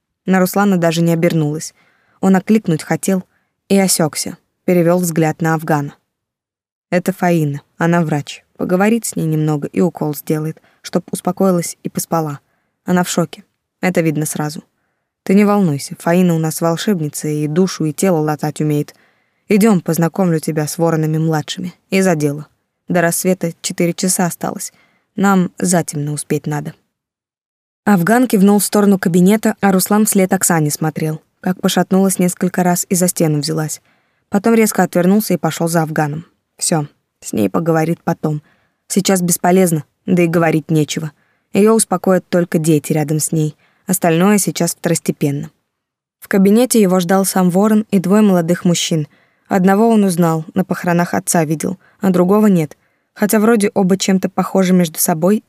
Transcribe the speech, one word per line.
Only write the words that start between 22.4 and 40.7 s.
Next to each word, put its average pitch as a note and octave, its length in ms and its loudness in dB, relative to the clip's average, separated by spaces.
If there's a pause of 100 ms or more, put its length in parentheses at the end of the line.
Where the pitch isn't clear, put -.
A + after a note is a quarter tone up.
До F3 140 0
рассвета E3+ 600 -2
четыре F3 320 -2
часа F#3 320 -2
осталось. - 460 -8 (440)
Нам F#3+ 420 2
затемно D#3 560 -2
успеть D3+ 340 -6
надо». D3+ 260 -6 (1120)
Афган G#3 420 2
кивнул G3+ 320 4
в - 40 0
сторону G3+ 340 2
кабинета, G3 640 2
а G3 120 2
Руслан G#3 340 2
вслед F#3+ 260 2
Оксане D#3+ 400 0
смотрел, D#3 500 -6 (200)
как F#3 180 -4
пошатнулась F#3+ 600 0
несколько F3+ 440 -2
раз F3 240 0
и F#3+ 80 -2
за F3+ 120 0
стену D#3 320 0
взялась. D#3 420 -6 (480)
Потом G#3 240 0
резко A3 300 2
отвернулся F3+ 500 2
и E3+ 40 0
пошел E3 300 -2
за E3 140 0
Афганом. D#3 440 -4 (320)
Все, D3+ 300 -2 (320)
с - 140 -14
ней G#3 160 0
поговорит E3 540 -2
потом. D#3 380 -4 (460)
Сейчас F#3+ 340 0
бесполезно, F3 600 2 (220)
да F3+ 180 2
и E3+ 40 2
говорить E3 440 0